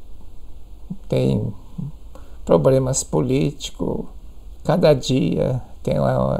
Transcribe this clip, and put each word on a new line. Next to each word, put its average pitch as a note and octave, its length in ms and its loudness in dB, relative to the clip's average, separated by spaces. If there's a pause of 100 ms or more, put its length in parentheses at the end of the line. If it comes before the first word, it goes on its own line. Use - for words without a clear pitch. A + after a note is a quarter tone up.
(1080)
tem - 460 0 (920)
problemas C3+ 600 4
políticos, - 1040 0 (560)
cada D#3+ 280 6
dia C3 680 2 (220)
tem - 160 2
o C3+ 80 4 (320)